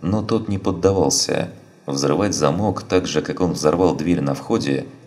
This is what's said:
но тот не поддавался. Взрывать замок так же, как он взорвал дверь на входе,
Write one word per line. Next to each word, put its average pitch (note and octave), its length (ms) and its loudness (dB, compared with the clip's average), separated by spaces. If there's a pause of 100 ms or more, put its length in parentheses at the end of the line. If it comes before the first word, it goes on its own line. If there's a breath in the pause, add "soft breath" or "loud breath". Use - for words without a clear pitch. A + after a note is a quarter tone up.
но G2+ 200 0
тот G#2+ 260 -2
не G2 100 -2
поддавался. E2+ 920 0 (360)
Взрывать D2 480 0
замок E2 480 0
так F#2 240 0
же, D#2 140 -2
как - 200 -4
он F2 120 2
взорвал D#2 420 2
дверь D#2 280 0
на C#2 120 0
входе, C#2+ 520 -2 (200)